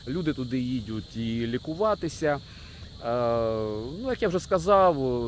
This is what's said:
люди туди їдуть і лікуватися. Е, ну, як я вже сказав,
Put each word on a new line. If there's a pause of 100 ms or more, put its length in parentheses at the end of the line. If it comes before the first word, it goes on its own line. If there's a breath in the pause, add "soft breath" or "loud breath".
люди
туди
їдуть
і
лікуватися.
Е, (1600 loud breath)
ну,
як
я
вже
сказав,